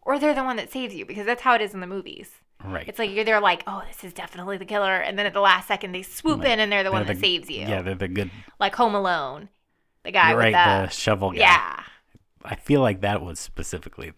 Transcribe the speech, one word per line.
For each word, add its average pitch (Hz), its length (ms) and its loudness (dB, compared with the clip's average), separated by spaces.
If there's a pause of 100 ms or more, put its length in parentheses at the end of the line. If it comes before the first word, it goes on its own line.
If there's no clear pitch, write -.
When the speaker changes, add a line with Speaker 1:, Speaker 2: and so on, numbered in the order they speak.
Speaker 1:
or 277 160 0
they're 294 160 2
the 262 100 -2
one 254 120 -4
that - 140 -8
saves 247 240 -8
you, 165 120 -10
because 202 180 -10
that's 240 180 -2
how 254 120 4
it 226 80 2
is 196 100 -6
in 196 80 -10
the 180 60 -10
movies. - 440 -12 (340)
Speaker 2:
Right. 95 220 -8
Speaker 1:
It's - 120 -14
like, 214 120 -2
you're 208 140 -2
there 214 160 4
like, 185 260 2
"Oh, 196 220 -10
this - 160 -16
is 180 80 -14
definitely 180 460 -10
the 190 60 -10
killer." 196 320 0
And 190 220 -2
then 208 80 0
at 185 60 -2
the 202 80 0
last 190 260 6
second, 190 260 -4
they 185 100 -8
swoop - 380 -2
Speaker 2:
Like, 269 100 2
Speaker 1:
in 220 100 2
and 214 100 2
they're 202 140 2
the 190 60 0
Speaker 2:
they're - 100 0
Speaker 1:
one - 60 -2
Speaker 2:
the, 101 80 -2
Speaker 1:
that 90 60 -6
saves 180 300 0
you. 123 120 -10
Speaker 2:
yeah, 95 200 -4
they're 95 140 -4
the 95 120 -4
good. 92 220 -4 (300)
Speaker 1:
Like 196 160 0
Home - 180 2
Alone. 170 540 -4 (560)
The 180 80 -10
guy 180 160 6
Speaker 2:
You're 165 100 4
Speaker 1:
with 113 160 6
Speaker 2:
right, 165 280 6
Speaker 1:
the 92 40 -2
Speaker 2:
the 87 60 -8
shovel 98 400 0
guy. 90 60 -6
Speaker 1:
Yeah. 120 440 4 (600)
Speaker 2:
I - 120 -8
feel 143 240 2
like 107 220 2
that 101 200 -2
was 85 160 -12
specifically - 800 -12